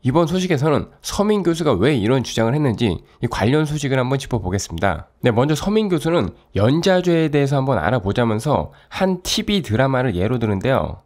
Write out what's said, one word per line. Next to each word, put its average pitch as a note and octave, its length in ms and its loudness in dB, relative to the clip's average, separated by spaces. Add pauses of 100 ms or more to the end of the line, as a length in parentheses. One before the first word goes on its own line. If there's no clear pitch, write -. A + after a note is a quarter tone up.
이번 D3+ 240 2
소식에서는 D#3 640 0 (100)
서민 G#3 420 0
교수가 D#3+ 300 0
왜 A#2 240 2
이런 A#2 280 2
주장을 A#2 300 0
했는지 A#2 480 0 (200)
이 B2 80 -4
관련 C#3+ 340 0
소식을 C#3+ 340 -2
한번 C3 200 0
짚어보겠습니다. F#2+ 920 -4 (140)
네, B2 80 2
먼저 C3 240 2
서민 G#3 340 0
교수는 E3 400 0 (260)
연좌죄에 E3 720 2
대해서 C#3+ 280 0
한번 C3 220 0
알아보자면서 G#2+ 960 0 (180)
한 F#3 320 -2
티비 G#3 400 -2
드라마를 B2+ 520 0
예로 G#2+ 240 0
드는데요. G2 680 0